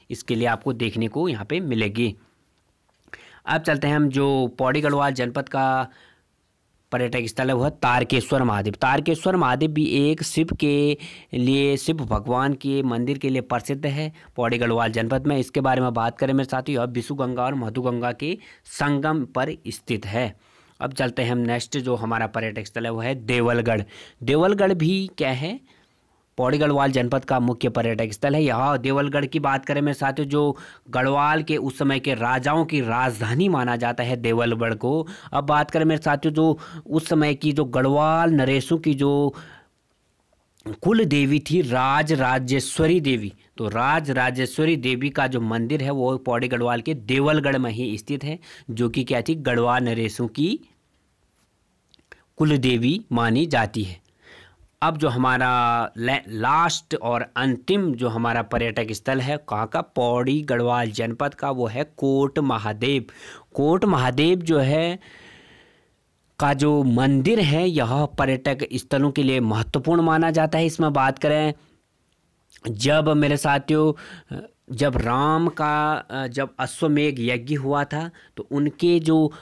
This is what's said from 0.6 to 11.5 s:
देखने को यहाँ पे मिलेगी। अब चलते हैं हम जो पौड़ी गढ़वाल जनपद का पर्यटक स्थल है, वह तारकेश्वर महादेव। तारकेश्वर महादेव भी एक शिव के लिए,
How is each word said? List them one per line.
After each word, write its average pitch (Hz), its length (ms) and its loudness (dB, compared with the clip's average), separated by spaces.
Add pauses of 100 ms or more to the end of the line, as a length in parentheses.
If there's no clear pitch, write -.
देखने 113 360 -2
को 160 200 -2
यहाँ 107 160 -6
पे 165 160 -4
मिलेगी। 113 560 -2 (1300)
अब 156 160 -2
चलते 147 240 0
हैं 147 100 2
हम 147 120 4
जो 135 500 2
पौड़ी 131 220 2
गढ़वाल 143 320 2
जनपद 127 360 -4
का 131 400 0 (1040)
पर्यटक 120 340 -2
स्थल 127 220 -2
है, 135 60 2
वह 127 140 0
तारकेश्वर 127 760 0
महादेव। 101 320 0
तारकेश्वर 156 600 0
महादेव 143 340 2
भी 156 140 0
एक 143 380 0
शिव 165 260 -2 (120)
के 147 380 2 (360)
लिए, 139 420 2